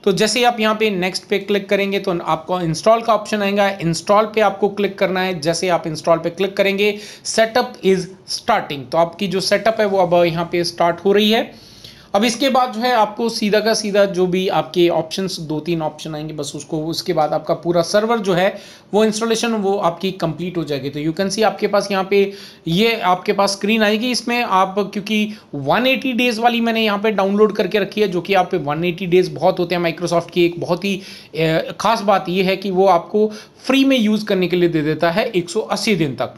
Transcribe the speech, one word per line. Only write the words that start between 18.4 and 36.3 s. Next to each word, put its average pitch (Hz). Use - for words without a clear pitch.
वो 214
इंस्टॉलेशन 226
वो 202
आपकी 180
कंप्लीट 180
हो 160
जाएगी। 139
तो 147
you 160
can 196
see 220
आपके 208
पास 196
यहाँ 190
पे 196
ये 214
आपके 180
पास 196
स्क्रीन 220
आएगी। 220
इसमें 240
आप, 190
क्योंकि 208
वन 156
एटी 262
डेज 240
वाली 233
मैंने 226
यहाँ 208
पे 214
डाउनलोड 202
करके 208
रखी 196
है, 208
जो 175
कि 190
आप 180
वन 151
एटी 175
डेज 175
बहुत 156
होते 180
हैं 175
Microsoft 170
की। 175
एक 170
बहुत 170
ही, 196
अ, -
खास 220
बात 202
ये 185
है 190
कि 196
वो 185
आपको 196
फ्री 269
में 269
यूज़ 214
करने 185
के 180
लिए 175
दे 160
देता 156
है 226
एक 175
सौ 220
अस्सी 196
दिन 147
तक। 117